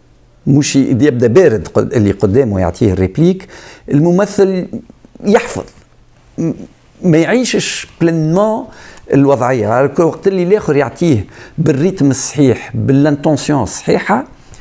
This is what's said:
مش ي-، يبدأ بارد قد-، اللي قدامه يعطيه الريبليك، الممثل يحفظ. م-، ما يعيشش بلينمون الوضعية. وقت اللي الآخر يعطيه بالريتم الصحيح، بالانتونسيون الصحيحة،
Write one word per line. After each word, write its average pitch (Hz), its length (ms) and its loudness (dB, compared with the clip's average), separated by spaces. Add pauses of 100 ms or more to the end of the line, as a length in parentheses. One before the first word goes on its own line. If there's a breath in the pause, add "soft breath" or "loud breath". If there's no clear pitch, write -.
(460)
مش 143 300 2
ي-، 135 140 2
يبدأ 123 360 0
بارد 120 420 2
قد-، - 240 -2
اللي 101 180 2
قدامه 101 500 0
يعطيه 92 320 0
الريبليك، 151 560 0 (400 loud breath)
الممثل 185 760 2 (580)
يحفظ. - 400 0 (760)
م-، 165 140 -2 (500)
ما 165 160 4
يعيشش 214 680 -2 (140)
بلينمون 170 640 0 (480 loud breath)
الوضعية. 127 840 2
وقت 165 280 0
اللي 190 160 2
الآخر 175 340 0
يعطيه 131 500 0 (320 loud breath)
بالريتم 156 520 0
الصحيح، - 640 0
بالانتونسيون 143 880 0
الصحيحة، - 640 -2 (360 loud breath)